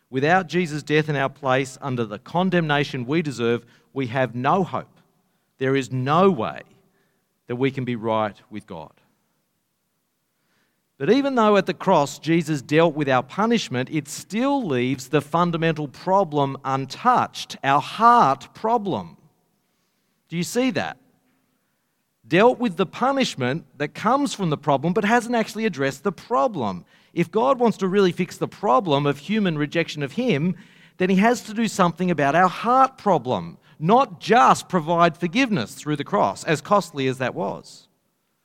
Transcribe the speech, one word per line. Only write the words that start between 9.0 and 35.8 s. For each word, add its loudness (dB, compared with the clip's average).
But 0
even 2
though 4
at 2
the -4
cross 2
Jesus -2
dealt 2
with -2
our 2
punishment, -2
it -4
still -4
leaves -2
the 2
fundamental -2
problem 0
untouched, -2
our 2
heart 2
problem. -4
Do -8
you -2
see 0
that? -6
Dealt 4
with -2
the 0
punishment -2
that -6
comes 0
from -2
the 0
problem, 0
but 0
hasn't 0
actually -4
addressed -4
the -2
problem. -4
If -2
God 0
wants 2
to -2
really 4
fix -6
the -4
problem 0
of 0
human -2
rejection -4
of -6
him, 0
then 0
he 4
has 4
to -16
do 0
something 0
about 2
our 6
heart 0
problem, -2
not 2
just 4
provide 2
forgiveness -2
through -4